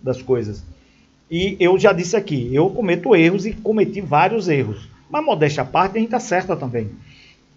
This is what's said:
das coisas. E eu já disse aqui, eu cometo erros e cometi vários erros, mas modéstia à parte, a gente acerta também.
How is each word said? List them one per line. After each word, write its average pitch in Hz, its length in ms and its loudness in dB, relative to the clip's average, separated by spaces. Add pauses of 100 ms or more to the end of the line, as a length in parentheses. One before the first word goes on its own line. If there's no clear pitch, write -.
das 127 180 -4
coisas. 110 420 -2 (680)
E 185 280 -2
eu 185 200 4
já 202 160 6
disse 175 200 -2
aqui, 139 380 -2
eu 156 160 4
cometo 190 480 2
erros 175 300 2
e 220 80 -6
cometi 202 480 -2
vários 180 440 2
erros, 123 400 -2 (220)
mas 302 160 -4
modéstia 151 380 0
à 127 40 -4
parte, 190 300 0
a 220 60 0
gente 226 120 -2
acerta 185 400 -2
também. 120 360 -6 (680)